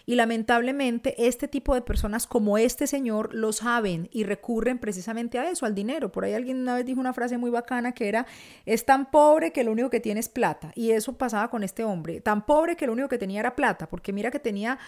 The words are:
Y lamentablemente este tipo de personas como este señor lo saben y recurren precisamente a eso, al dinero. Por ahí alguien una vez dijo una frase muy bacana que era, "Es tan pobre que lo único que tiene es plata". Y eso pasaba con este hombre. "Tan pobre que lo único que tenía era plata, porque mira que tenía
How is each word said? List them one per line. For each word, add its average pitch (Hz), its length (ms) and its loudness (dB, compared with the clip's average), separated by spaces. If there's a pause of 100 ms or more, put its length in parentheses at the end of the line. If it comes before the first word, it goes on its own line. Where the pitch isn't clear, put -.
Y 240 80 0
lamentablemente 233 1120 0
este 247 220 0
tipo 277 260 0
de 247 80 0
personas 220 440 -2
como 208 320 2
este 240 280 2
señor 226 480 -2
lo 220 180 -2
saben 214 600 -2
y 220 120 -2
recurren 220 540 0
precisamente 220 600 -4
a 302 120 0
eso, 349 160 -2
al 214 80 0
dinero. 220 380 -2
Por - 120 -2
ahí 202 100 0
alguien 254 240 -2
una 254 160 -2
vez 247 120 -2
dijo 262 140 -2
una 254 120 -2
frase 247 260 -2
muy 240 120 -2
bacana 240 420 -2
que 226 160 -2
era, 220 180 0 (400)
"Es 220 180 0
tan 269 260 4
pobre 311 420 6
que 262 120 0
lo 226 80 0
único 240 180 0
que 233 100 0
tiene 214 200 -2
es 233 80 -4
plata". 160 460 -2
Y 226 160 0
eso 226 280 0
pasaba 226 320 -2
con 220 120 -4
este 202 220 -6
hombre. 170 360 -4
"Tan 214 260 0
pobre 320 300 4
que 311 100 -2
lo 233 60 0
único 262 160 -2
que 254 100 -2
tenía 196 220 -4
era 233 160 -2
plata, 208 320 0
porque - 240 -8
mira 208 180 -2
que 277 80 -4
tenía 226 500 -4